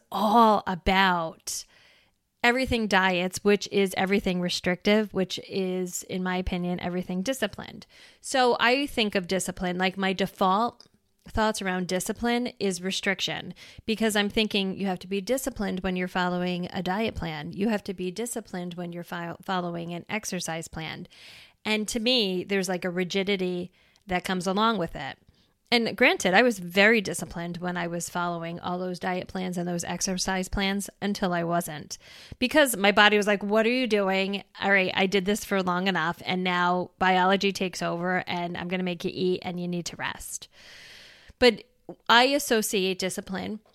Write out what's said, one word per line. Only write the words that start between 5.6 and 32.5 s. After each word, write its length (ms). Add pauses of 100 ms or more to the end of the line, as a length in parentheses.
in 200
my 140
opinion, 420
everything 420
disciplined. 640 (360)
So 380
I 260
think 300
of 120
discipline, 500
like, 200
my 160
default 720 (380)
thoughts 360
around 260
discipline 720
is 220
restriction, 720 (320)
because 300
I'm 140
thinking 480
you 100
have 120
to 80
be 140
disciplined 580
when 160
you're 140
following 640
a 100
diet 320
plan. 380
You 160
have 160
to 80
be 180
disciplined 640
when 180
you're 140
fo-, 360
following 520
an 160
exercise 580
plan. 400 (560)
And 240
to 140
me, 420
there's, 240
like, 160
a 60
rigidity 800 (340)
that 200
comes 200
along 340
with 180
it. 200 (540)
And 260
granted, 380
I 80
was 160
very 400
disciplined 580
when 200
I 100
was 220
following 500
all 180
those 220
diet 280
plans 300
and 100
those 180
exercise 600
plans 400 (140)
until 320
I 100
wasn't. 540 (400)
Because 380